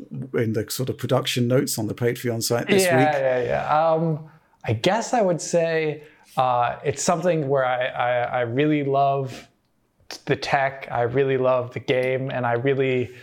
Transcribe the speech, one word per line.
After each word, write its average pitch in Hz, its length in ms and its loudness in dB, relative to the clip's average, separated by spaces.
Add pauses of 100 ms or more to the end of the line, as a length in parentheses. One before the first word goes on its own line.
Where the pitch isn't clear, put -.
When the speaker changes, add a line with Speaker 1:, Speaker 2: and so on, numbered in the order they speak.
(340)
Speaker 1:
in 117 200 0
the 107 160 -2
sort 131 180 -4
of 127 80 -6
production 127 520 0
notes 135 300 2
on 107 80 -2
the 101 80 -4
Patreon 120 480 -2
site 120 260 -2
this 196 160 6
Speaker 2:
Yeah, 170 140 4
Speaker 1:
week. 151 140 4
Speaker 2:
yeah, 131 300 0
yeah. 143 500 2
Um, 160 380 0 (340)
I 120 80 -2
guess 190 400 0
I 247 80 2
would 180 200 2
say, 160 640 -2 (320)
uh, 127 480 2
it's 143 180 -2
something 165 460 2
where 139 180 2
I, 127 200 0
I, 123 240 -2 (280)
I - 40 0
really 143 420 2
love 139 640 0 (800)
the 139 100 2
tech, 135 540 -2
I 123 120 -2
really 135 360 2
love 127 360 0
the 123 60 -6
game, 131 500 0
and 127 160 -4
I 120 60 0
really, 131 580 0 (120)